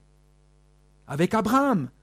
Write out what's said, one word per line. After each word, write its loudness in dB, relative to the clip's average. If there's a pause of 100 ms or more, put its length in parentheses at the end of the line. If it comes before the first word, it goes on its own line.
(1080)
Avec -2
Abraham. 0 (120)